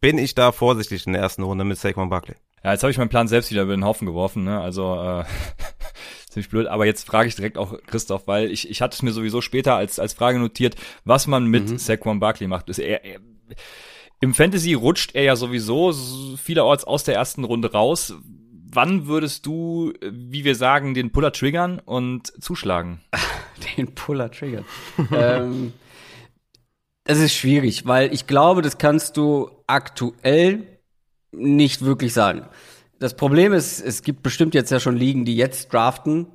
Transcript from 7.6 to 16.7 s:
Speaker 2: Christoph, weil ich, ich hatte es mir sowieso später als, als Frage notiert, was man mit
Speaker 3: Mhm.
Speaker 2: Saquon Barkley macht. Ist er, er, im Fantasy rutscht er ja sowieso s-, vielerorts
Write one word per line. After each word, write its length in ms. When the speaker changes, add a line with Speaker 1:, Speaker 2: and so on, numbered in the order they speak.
Speaker 2:
Christoph, 400
weil 240
ich, 180
ich 120
hatte 140
es 60
mir 120
sowieso 260
später 360
als, 220
als 160
Frage 260
notiert, 360
was 200
man 200
mit 240
Speaker 3:
Mhm. 80
Speaker 2:
Saquon 420
Barkley 280
macht. 220
Ist 100
er, 260
er, 140
im 140
Fantasy 400
rutscht 400
er 80
ja 140
sowieso 560
s-, 500
vielerorts 420